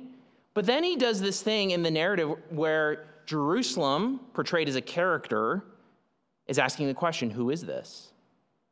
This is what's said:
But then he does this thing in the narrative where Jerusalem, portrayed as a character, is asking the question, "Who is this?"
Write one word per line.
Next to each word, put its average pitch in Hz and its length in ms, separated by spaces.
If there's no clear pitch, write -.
But 208 120
then 269 200
he 359 100
does 233 240
this 190 240
thing 208 280
in 175 120
the 165 80
narrative 160 420
where 156 560
Jerusalem, 156 960
portrayed 156 360
as 131 80
a 127 40
character, 160 840
is 131 100
asking 139 300
the 135 80
question, 160 340
"Who 120 200
is 165 120
this?" - 520